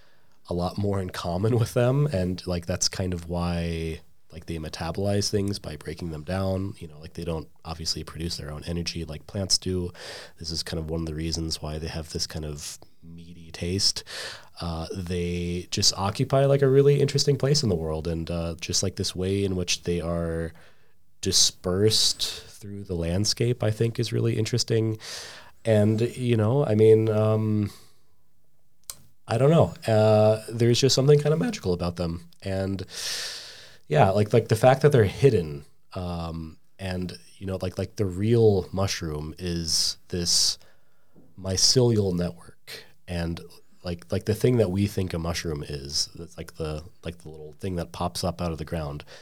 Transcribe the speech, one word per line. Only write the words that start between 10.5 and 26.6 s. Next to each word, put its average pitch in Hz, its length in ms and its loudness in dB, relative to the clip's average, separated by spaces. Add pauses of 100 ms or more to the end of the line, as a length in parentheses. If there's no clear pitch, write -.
is 80 100 -6
kind - 160 -6
of 78 120 -6
one 82 100 -4
of 82 80 -4
the 78 80 -6
reasons 80 460 -4
why 78 180 -6
they 80 80 -6
have 78 240 -8
this - 160 -4
kind 78 180 -8
of 73 320 -10 (240)
meaty 85 500 -18
taste. 90 520 -2 (580)
Uh, 82 340 -6
they 87 760 -4
just - 260 2
occupy, 135 480 2
like, 139 160 4
a 135 80 4
really 139 320 6
interesting 139 360 2
place 147 260 2
in 113 60 2
the 92 60 2
world. 80 320 -4
And, 82 220 -2
uh, 85 300 -4
just, - 240 -2
like, 95 140 -4
this - 180 -4
way 98 300 0
in 92 100 0
which - 280 -2
they 87 180 0
are 82 520 -4 (680)
dispersed - 1300 2
through 101 360 -14
the 95 100 -8
landscape, 98 720 0
I 110 80 2
think, 113 280 -2
is 113 140 -4
really 117 240 0
interesting. 110 600 0 (640)
And, 107 380 4
you 120 340 0
know, 117 300 4